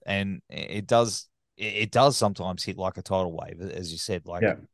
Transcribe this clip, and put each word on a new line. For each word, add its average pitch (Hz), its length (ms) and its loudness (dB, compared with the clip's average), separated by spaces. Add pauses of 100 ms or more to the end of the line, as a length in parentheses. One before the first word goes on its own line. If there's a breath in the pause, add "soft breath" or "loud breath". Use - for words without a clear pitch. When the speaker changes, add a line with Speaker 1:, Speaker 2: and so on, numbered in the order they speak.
Speaker 1:
And 98 440 -2
i-, 73 60 -14
it 95 320 -8
does, 117 420 4 (280)
it, 107 180 -6
it 104 160 -2
does 131 260 6
sometimes 92 460 0
hit 98 140 -4
like 95 200 -4
a 98 40 -6
tidal 92 360 0
wave, - 240 -10
a-, 95 160 -8
as 87 140 -6
you 82 60 -8
said, 90 280 -4
like 87 160 -8
Speaker 2:
Yeah. 101 140 4 (180)